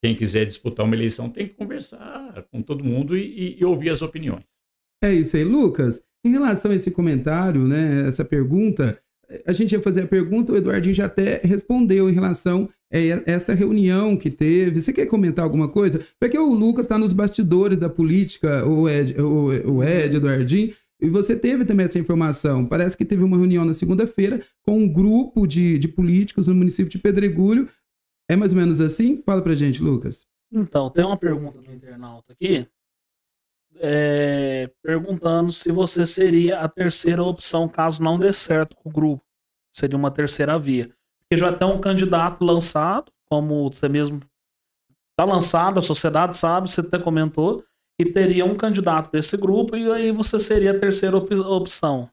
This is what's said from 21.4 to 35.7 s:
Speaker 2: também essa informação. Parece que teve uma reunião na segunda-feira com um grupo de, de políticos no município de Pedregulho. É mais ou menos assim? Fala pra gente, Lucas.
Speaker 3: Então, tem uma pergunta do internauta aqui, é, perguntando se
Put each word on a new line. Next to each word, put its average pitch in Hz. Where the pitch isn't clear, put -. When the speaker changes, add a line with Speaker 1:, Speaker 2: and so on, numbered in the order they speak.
Speaker 2:
também 190
essa 170
informação. 151
Parece 175
que -
teve 190
uma 185
reunião 180
na 165
segunda-feira 202
com 208
um 208
grupo 208
de, 170
de 151
políticos 180
no 185
município 180
de 185
Pedregulho. 202
É 165
mais 196
ou 185
menos 170
assim? 226
Fala 190
pra 165
gente, 143
Lucas. 135
Speaker 3:
Então, 165
tem 170
uma 196
pergunta 147
do 131
internauta 123
aqui, 175
é, 143
perguntando 170
se -